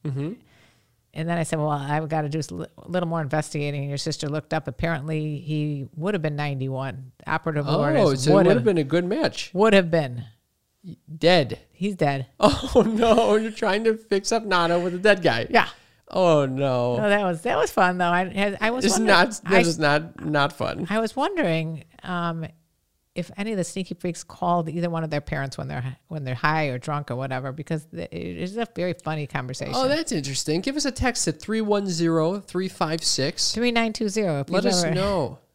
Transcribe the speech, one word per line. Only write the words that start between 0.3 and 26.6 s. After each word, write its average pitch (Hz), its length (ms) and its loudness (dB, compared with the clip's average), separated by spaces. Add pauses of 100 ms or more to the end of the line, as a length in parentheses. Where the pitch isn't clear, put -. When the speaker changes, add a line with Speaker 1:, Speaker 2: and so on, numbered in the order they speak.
Speaker 2:
And 160 140 -6
then 170 120 -2
I 160 40 0
said, 160 140 -4
"Well, 151 120 0
I've 147 400 -2
gotta 156 200 -2
do 156 100 -4
s-, 147 120 -8
li-, 170 160 -10 (100)
a - 100 -20
little 175 220 -2
more 165 120 -2
investigating." 147 600 -4
And 143 80 -6
your 139 80 -4
sister 151 320 -4
looked 151 240 -4
up. 156 140 -2
Apparently, 151 720 -4
he 151 560 -4
would 175 180 -4
have 185 80 -2
been 147 140 -2
ninety-one. 131 760 -6 (140)
Operative 151 420 -2
award 226 300 2
Speaker 1:
Oh, 185 140 6
Speaker 2:
is 127 120 0
Speaker 1:
so 151 80 4
it - 40 8
Speaker 2:
would - 40 8
Speaker 1:
would 175 80 8
have - 100 6
Speaker 2:
have. 233 80 2
Speaker 1:
been 196 120 4
a 156 60 2
good 160 220 2
match. 214 500 -2
Speaker 2:
Would 214 180 6
have 185 160 6
been. 135 360 0 (640)
Speaker 1:
Y-, - 80 -14 (220)
dead. 156 420 4 (120)
Speaker 2:
He's 196 240 -4
dead. 139 380 0
Speaker 1:
<laughs> - 60 -20
Oh, 269 420 4
no. 220 540 4
You're 220 160 0
trying 214 320 0
to 220 140 4
fix 202 340 -2
up 226 140 0
Nana 175 340 2
with 175 160 -2
a 180 40 -6
dead 196 220 4
guy. 127 280 2
Speaker 2:
Yeah. - 180 4 (420)
Speaker 1:
Oh, 160 360 4
no. 131 540 0
Speaker 2:
Oh, 214 100 2
that 202 140 4
was, 170 180 -2
that - 160 -2
was 453 120 0
fun, 180 280 2
though. 180 100 2
I 180 220 2
had, 196 320 -2
I 220 100 0
was 247 140 -2
Speaker 1:
It's 202 80 4
Speaker 2:
wondering, 220 140 2 (100)
Speaker 1:
not, 180 120 6 (140)
that 185 100 0
Speaker 2:
I 190 60 8
Speaker 1:
is 170 180 2
not, 151 480 0
not 147 280 0
fun. - 360 -4
Speaker 2:
I 214 100 0
was 226 160 -2
wondering, 170 680 -2 (200)
um, 170 420 -4 (680)
if 175 220 -8
any 208 160 -6
of 208 60 -2
the 175 60 0
sneaky 180 320 -6
freaks - 280 -8
called 175 460 -2
either 170 200 -4
one 160 140 -4
of 156 60 -6
their 151 120 -2
parents 139 360 -6
when 139 100 -8
they're 139 140 -6
hi-, 127 160 -10 (100)
when 151 160 -8
they're 127 120 -6
high 156 300 0